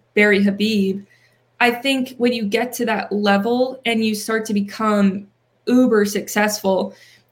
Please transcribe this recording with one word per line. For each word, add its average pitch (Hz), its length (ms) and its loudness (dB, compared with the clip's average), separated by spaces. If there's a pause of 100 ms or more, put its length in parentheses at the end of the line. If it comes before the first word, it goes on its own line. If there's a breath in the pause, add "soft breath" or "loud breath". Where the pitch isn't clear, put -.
(140)
Barry 208 300 4
Habib, 202 640 0 (580 soft breath)
I 240 80 4
think 262 460 -2
when 240 160 0
you 226 100 -4
get 226 300 -2
to 240 140 -4
that 220 220 -4
level 208 760 0
and 226 180 0
you 214 120 0
start 220 320 -4
to 220 60 -4
become 202 760 0 (380)
uber 240 380 4
successful, 202 880 -2 (380 loud breath)